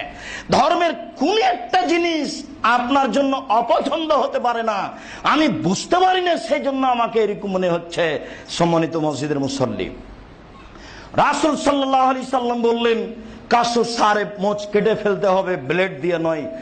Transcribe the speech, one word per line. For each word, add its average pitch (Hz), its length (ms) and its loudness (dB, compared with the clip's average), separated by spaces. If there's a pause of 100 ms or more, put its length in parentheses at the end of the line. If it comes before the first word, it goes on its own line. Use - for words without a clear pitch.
(520)
ধর্মের 330 420 4 (260)
কোন 359 180 2
একটা 370 440 2
জিনিস 330 640 0 (180)
আপনার 247 480 2
জন্য 269 380 0
অপছন্দ 294 640 2
হতে 269 260 0
পারে 233 240 -2
না, 196 260 -2 (340)
"আমি 285 240 4
বুঝতে 190 520 0
পারি 370 220 4
না, 349 160 2
সেই 294 220 -2
জন্য 262 280 0
আমাকে 233 360 2
এরকম 202 280 -4
মনে 185 180 0
হচ্ছে।" 165 500 -2 (300)
সম্মানিত 165 460 2
মসজিদের 147 440 -2
মুসল্লি, 113 500 -2 (1300)
রাসূল 285 400 4
সাল্লাল্লাহু 269 540 2
আলাইহি 262 180 -2
সাল্লাম 240 340 -2
বললেন, 233 520 2 (360)
কাসু 233 340 4
সারে, 208 420 2 (140)
মোচ 202 320 -2
কেটে 208 240 2
ফেলতে 202 320 0
হবে, 185 280 2
ব্লেড 160 460 -2
দিয়ে 170 180 0
নয়, 160 240 -2 (180)